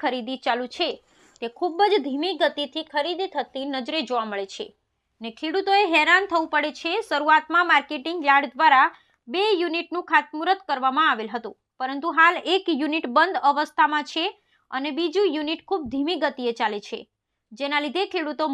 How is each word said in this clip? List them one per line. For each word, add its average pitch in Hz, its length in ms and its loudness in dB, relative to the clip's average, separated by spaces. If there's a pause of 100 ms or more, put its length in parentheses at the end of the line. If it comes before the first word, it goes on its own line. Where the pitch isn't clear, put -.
ખરીદી 254 480 -4
ચાલુ 247 180 -2 (120)
છે, 330 100 0 (520)
તે 233 200 -8
ખૂબ 359 320 2
જ 349 160 2
ધીમી 311 340 -4
ગતિથી 294 480 -2
ખરીદી 339 460 -4
થતી 269 300 -6
નજરે 277 420 -4
જોવા 233 220 -2
મળે 196 260 -6
છે 208 120 -10 (520)
ને 226 160 -10
ખેડૂતોએ 392 540 0
હેરાન 330 380 4
થવું 330 200 0
પડે 302 200 0 (100)
છે. 330 100 -6 (160)
શરૂઆતમાં 311 640 2
માર્કેટિંગ 302 560 0
યાર્ડ 277 260 4
દ્વારા 285 380 6 (380)
બે 349 180 0 (160)
યુનિટનું 339 480 -4
ખાતમુહૂર્ત 320 580 2
કરવામાં 262 440 2
આવેલ 214 200 -4
હતું, 226 240 -8 (220)
પરંતુ 277 400 -4
હાલ 339 200 6 (180)
એક 381 140 -2 (120)
યુનિટ 311 340 -2
બંધ 320 360 4
અવસ્થામાં 294 600 0
છે 330 140 -2 (460)
અને 269 180 -4 (100)
બીજું 349 380 0
યુનિટ 311 280 -6
ખૂબ 320 300 -4
ધીમી 285 300 -2
ગતિએ 247 340 -2
ચાલે 208 180 -2 (120)
છે, - 120 -10 (500)
જેના 277 340 -2
લીધે 330 280 -2
ખેડૂતો 302 400 -2